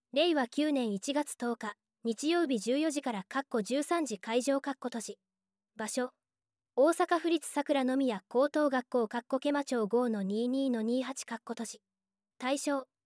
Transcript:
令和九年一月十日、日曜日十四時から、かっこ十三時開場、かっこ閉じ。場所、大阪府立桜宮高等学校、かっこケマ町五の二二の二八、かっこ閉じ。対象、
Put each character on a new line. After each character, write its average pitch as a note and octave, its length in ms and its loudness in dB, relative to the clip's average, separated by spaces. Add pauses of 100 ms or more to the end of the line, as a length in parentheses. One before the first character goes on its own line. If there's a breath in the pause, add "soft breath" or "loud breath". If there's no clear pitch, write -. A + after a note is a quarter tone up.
(120)
令 D#4+ 220 4
和 C4 140 2
九 D4+ 240 0
年 A#3+ 200 0
一 G3+ 200 -4
月 C#4+ 240 -2
十 A#3+ 200 -4
日、 G#3+ 200 -10 (280)
日 A#3 260 -2
曜 E4+ 160 2
日 C4 120 0
十 A#3 200 0
四 D#4 120 2
時 C#4 120 -2
か B3 100 -4
ら、 G3 160 -6
か C4+ 120 -4
っ C4+ 80 -6
こ A3+ 140 -2
十 C4 200 0
三 E4+ 220 0
時 A3 140 -6
開 A#3 240 -2
場、 C4+ 180 2
か C#4 120 -6
っ - 60 -4
こ B3 100 -6
閉 A#3+ 120 -6
じ。 - 180 -12 (580)
場 G#3+ 120 -8
所、 B3+ 220 -2 (640)
大 C#4 120 8
阪 E4+ 300 4
府 E4 120 0
立 E4 180 0
桜 C#4+ 360 0
宮 B3+ 440 0
高 C4+ 200 2
等 D4+ 220 2
学 B3+ 180 -2
校、 A#3 200 0
か A#3+ 100 -4
っ A3+ 100 -8
こ C4 100 0
ケ C#4+ 140 0
マ C#4+ 120 0
町 A3+ 220 -2
五 A#3+ 220 2
の G#3+ 140 0
二 G#3+ 260 -2
二 C4+ 220 0
の A3+ 120 0
二 B3 200 0
八、 B3+ 220 -8
か A#3 120 -10
っ - 80 -12
こ A#3+ 80 -8
閉 A3+ 140 -8
じ。 - 160 -16 (560)
対 C4+ 200 -2
象、 C#4 280 -2 (200)